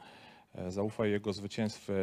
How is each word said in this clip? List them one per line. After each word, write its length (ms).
e, 160
zaufaj 400
Jego 220
zwycięstwie 680